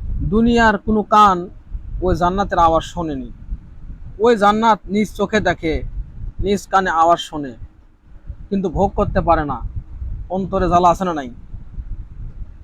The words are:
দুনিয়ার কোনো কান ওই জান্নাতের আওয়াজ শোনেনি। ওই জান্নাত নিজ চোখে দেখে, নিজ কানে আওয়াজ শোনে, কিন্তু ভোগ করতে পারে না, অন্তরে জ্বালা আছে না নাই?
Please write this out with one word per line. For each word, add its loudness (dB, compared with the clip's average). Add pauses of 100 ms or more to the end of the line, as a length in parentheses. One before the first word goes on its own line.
(220)
দুনিয়ার 4
কোনো 0
কান 4 (520)
ওই 2
জান্নাতের 0
আওয়াজ 4
শোনেনি। -6 (880)
ওই 6
জান্নাত 4
নিজ 0
চোখে 0
দেখে, 0 (560)
নিজ 0
কানে 2
আওয়াজ 4
শোনে, -8 (960)
কিন্তু -2
ভোগ 0
করতে 0
পারে 2
না, -6 (680)
অন্তরে -2
জ্বালা 6
আছে 2
না -2
নাই? -6 (1300)